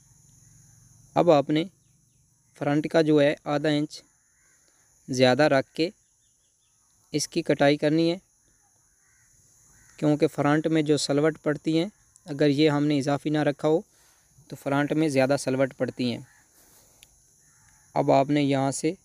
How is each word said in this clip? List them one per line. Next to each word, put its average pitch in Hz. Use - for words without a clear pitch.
अब 165
आपने 151
फ्रंट 147
का 165
जो 151
है 143
आधा 147
इंच 147
ज़्यादा 127
रख 139
के 170
इसकी 151
कटाई 147
करनी 156
है, 180
क्योंकि 151
फ्रंट 147
में 160
जो 147
सलवट 151
पड़ती 156
हैं, 185
अगर 147
ये 147
हमने 147
इजाफी 139
ना 151
रखा 147
हो 160
तो 139
फ्रंट 143
में 156
ज़्यादा 135
सलवट 131
पड़ती 123
हैं। 123
अब 143
आपने 139
यहाँ 135
से 160